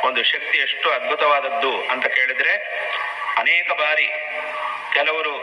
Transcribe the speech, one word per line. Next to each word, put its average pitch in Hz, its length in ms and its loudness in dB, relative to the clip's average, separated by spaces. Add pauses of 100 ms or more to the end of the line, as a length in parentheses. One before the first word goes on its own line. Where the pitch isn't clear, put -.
ಒಂದು 117 200 2
ಶಕ್ತಿ - 340 0
ಎಷ್ಟು 143 320 0
ಅದ್ಭುತವಾದದ್ದು 139 800 2 (160)
ಅಂತ 127 180 0
ಕೇಳಿದ್ರೆ, 135 480 2 (840)
ಅನೇಕ 170 340 2
ಬಾರಿ 151 360 2 (840)
ಕೆಲವರು 147 480 0